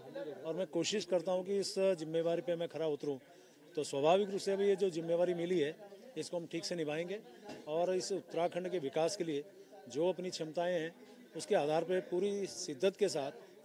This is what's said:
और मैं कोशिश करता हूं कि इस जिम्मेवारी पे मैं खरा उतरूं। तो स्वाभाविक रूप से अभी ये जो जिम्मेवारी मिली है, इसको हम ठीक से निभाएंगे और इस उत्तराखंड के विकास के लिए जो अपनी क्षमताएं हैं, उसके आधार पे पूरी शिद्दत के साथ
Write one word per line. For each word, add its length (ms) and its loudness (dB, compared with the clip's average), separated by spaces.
और 100 -4
मैं 120 -2
कोशिश 380 0
करता 260 0
हूं 120 0
कि 140 -2
इस 220 -2
जिम्मेवारी 600 2
पे 140 -2
मैं 120 -4
खरा 200 -4
उतरूं। 320 -2
तो 80 0
स्वाभाविक 460 4
रूप 100 -2
से 120 -2
अभी 160 2
ये 80 6
जो 140 2
जिम्मेवारी 440 0
मिली 260 0
है, 160 0
इसको 200 -6
हम 80 -8
ठीक 200 -6
से 100 -4
निभाएंगे 440 -4
और 280 2
इस 160 -2
उत्तराखंड 580 -2
के 100 -2
विकास 360 0
के 80 -2
लिए 200 -2
जो 200 2
अपनी 200 -2
क्षमताएं 520 -2
हैं, 140 -6
उसके 200 0
आधार 280 4
पे 160 8
पूरी 480 0
शिद्दत 500 0
के 120 4
साथ 220 -2